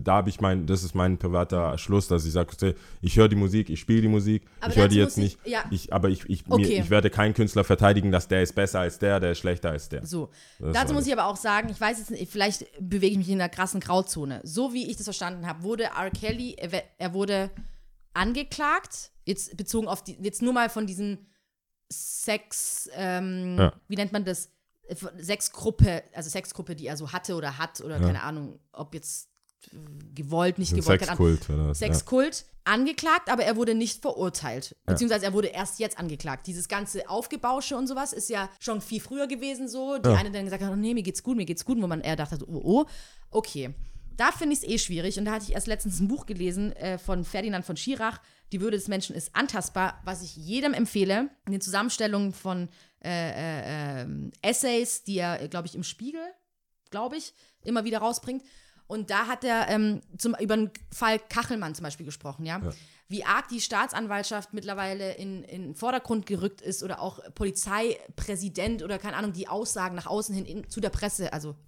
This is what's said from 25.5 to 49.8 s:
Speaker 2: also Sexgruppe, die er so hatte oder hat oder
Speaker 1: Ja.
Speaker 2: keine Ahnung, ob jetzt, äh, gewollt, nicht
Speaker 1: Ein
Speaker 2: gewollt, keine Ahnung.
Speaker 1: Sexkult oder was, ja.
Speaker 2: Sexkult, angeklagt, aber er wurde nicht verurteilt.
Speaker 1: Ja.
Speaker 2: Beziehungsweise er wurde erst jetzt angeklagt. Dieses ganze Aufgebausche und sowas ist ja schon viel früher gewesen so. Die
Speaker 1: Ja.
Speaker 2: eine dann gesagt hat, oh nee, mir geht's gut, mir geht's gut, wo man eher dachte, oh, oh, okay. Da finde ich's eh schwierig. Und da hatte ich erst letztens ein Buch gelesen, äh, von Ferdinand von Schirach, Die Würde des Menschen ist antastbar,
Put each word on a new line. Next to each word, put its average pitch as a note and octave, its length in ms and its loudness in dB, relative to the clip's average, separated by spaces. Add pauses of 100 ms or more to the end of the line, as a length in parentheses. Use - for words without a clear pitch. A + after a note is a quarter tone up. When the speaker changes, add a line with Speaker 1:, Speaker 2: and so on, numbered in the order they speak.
Speaker 2:
also D#3 160 -8
Sexgruppe, F#3 460 -8
die D3+ 100 -12
er D3 100 -6
so D3 160 -8
hatte F3+ 220 -4
oder C#3+ 240 -6
hat E3 220 -6
oder D3+ 200 -6
Speaker 1:
Ja. F2 60 4
Speaker 2:
keine - 160 2
Ahnung, D3 360 -8 (140)
ob - 220 -12
jetzt, - 340 -12 (440)
äh, - 40 -20 (380)
gewollt, E3 440 0
nicht F3+ 140 0
Speaker 1:
Ein - 80 4
Speaker 2:
gewollt, F#2+ 200 6
keine - 120 0
Ahnung. F2 160 6
Speaker 1:
Sexkult D#2 300 2
oder D2+ 120 2
was, D2 100 -2
ja. - 80 0
Speaker 2:
Sexkult, B3+ 560 2 (200)
angeklagt, D#4 640 2
aber A#3+ 140 2
er G#3+ 120 4
wurde A3+ 180 2
nicht A3+ 280 0
verurteilt. C3+ 720 -2 (120)
Speaker 1:
Ja. F#3 60 4
Speaker 2:
Beziehungsweise G#3+ 340 2
er F#3+ 60 0
wurde G#3 160 2
erst F#3+ 300 -6
jetzt A3 200 -4
angeklagt. D3+ 500 -6
Dieses F3 200 -6
ganze G3+ 400 -6
Aufgebausche B3+ 680 -2
und C4 100 -2
sowas C4+ 260 -4
ist - 160 -6
ja G3 200 -4 (100)
schon A3 220 -6
viel G#3+ 200 -8
früher C#4 280 -4
gewesen C4 400 -6
so. C4 300 -4
Die A3+ 100 4
Speaker 1:
Ja. G#3+ 80 8
Speaker 2:
eine G3+ 160 2
dann G3 120 -4
gesagt F#3+ 200 -6
hat, G3 80 -2
oh G3 40 -2
nee, A3 180 0
mir A3+ 100 0
geht's - 180 -6
gut, B3+ 140 -2
mir G3+ 100 -2
geht's E3 180 -4
gut, A#3+ 160 0
wo F#3+ 60 2
man E3 140 -2
eher D#3+ 160 -2
dachte, D3+ 300 -4
oh, E3 180 -6
oh, A#3 200 6 (460)
okay. C#3+ 420 -4 (440)
Da C4 160 4
finde D4+ 220 0
ich's - 100 -2
eh A3+ 140 0
schwierig. F3+ 400 -2
Und G#3 80 -2
da G#3+ 60 0
hatte A3 120 -4
ich - 100 -4
erst F#3+ 120 -2
letztens G#3 340 -2
ein G3 80 4
Buch C#4 180 -4
gelesen, F#3 500 -2
äh, F#3 220 -4
von F3+ 260 -2
Ferdinand F#3+ 400 -4
von E3 120 -6
Schirach, - 440 -4 (320)
Die G3 80 -4
Würde G#3 160 0
des G3+ 100 -6
Menschen G3 300 -4
ist - 180 -8
antastbar, G3 720 -2